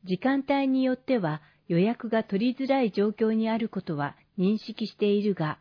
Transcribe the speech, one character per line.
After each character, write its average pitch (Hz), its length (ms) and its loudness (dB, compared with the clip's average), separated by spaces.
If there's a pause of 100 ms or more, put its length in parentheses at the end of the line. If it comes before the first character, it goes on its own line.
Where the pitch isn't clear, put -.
時 185 120 -2
間 269 320 0
帯 277 180 2
に 262 160 2
よ 254 120 2
っ - 20 -6
て 254 220 -2
は 156 240 -2 (260)
予 170 100 2
約 226 300 0
が 220 160 0
取 233 300 0
り 269 120 -6
づ - 0 -
ら 269 140 2
い 233 100 2
状 208 200 0
況 220 220 0
に 220 180 0
あ 226 80 0
る 220 100 -4
こ - 140 -6
と 156 160 -6
は 143 180 -6 (220)
認 196 180 2
識 220 300 -8
し - 100 -12
て 208 100 0
い 202 160 2
る 208 120 2
が 151 260 -4